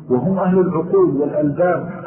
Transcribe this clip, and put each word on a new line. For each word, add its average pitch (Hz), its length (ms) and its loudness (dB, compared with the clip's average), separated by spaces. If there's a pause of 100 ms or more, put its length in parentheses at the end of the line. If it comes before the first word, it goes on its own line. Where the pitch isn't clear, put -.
(100)
وهم 180 280 0
أهل 185 200 2
العقول 165 640 2
والألباب 147 680 -2 (180)